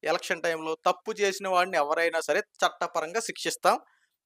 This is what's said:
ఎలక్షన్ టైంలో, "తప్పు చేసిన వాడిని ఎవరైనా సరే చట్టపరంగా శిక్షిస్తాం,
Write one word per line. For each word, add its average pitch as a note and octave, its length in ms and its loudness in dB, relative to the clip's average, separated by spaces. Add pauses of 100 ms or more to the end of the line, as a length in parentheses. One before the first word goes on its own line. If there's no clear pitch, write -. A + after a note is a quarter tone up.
ఎలక్షన్ E3+ 380 -2
టైంలో, D#3+ 300 -4 (140)
"తప్పు F3+ 260 0
చేసిన G3 360 -2
వాడిని F#3 300 2
ఎవరైనా E3 440 2
సరే D#3 180 0 (160)
చట్టపరంగా E3+ 640 -2
శిక్షిస్తాం, G3+ 560 0 (500)